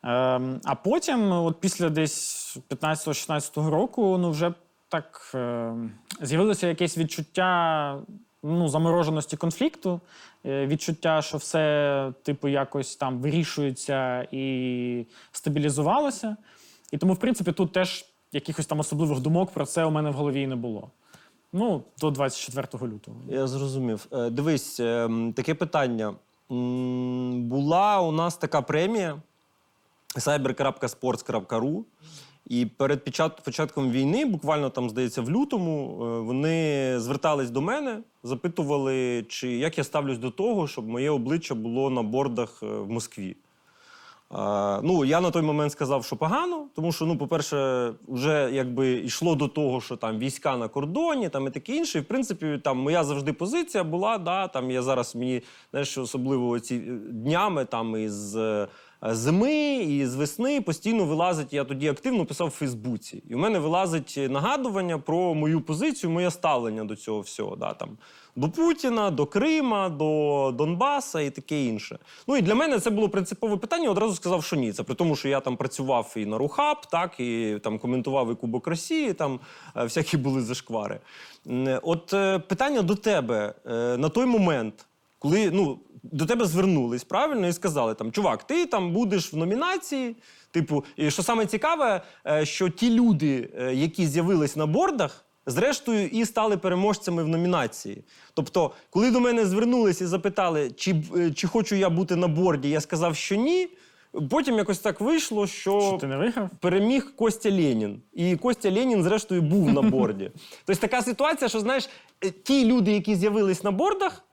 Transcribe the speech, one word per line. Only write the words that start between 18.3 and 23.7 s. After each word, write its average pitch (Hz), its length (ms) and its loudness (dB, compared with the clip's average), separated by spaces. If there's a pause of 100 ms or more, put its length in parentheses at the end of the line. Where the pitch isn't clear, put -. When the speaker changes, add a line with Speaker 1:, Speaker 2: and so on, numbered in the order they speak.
Speaker 1:
якихось 151 320 -4
там 151 140 -2
особливих 147 400 0
думок 170 300 2
про 143 160 -4
це 165 180 0
у 160 60 2
мене 151 200 0
в - 40 -2
голові 139 280 -2
і 135 40 -2
не 131 100 -4
було. 113 340 -8 (640)
Ну, 185 300 0 (180)
до 156 100 2
двадцять 135 300 -2
четвертого 127 480 -8
лютого. 110 280 -14 (120)
Speaker 2:
Я 131 180 -2
зрозумів. 131 680 -4